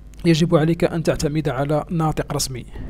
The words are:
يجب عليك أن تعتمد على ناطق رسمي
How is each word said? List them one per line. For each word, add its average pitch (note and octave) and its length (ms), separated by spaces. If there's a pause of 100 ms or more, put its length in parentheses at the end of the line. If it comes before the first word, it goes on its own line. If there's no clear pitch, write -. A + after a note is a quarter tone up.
(240)
يجب E3 320
عليك E3 280
أن D#3+ 180
تعتمد D3+ 460
على C#3+ 420
ناطق D#3+ 420
رسمي C3 340 (220)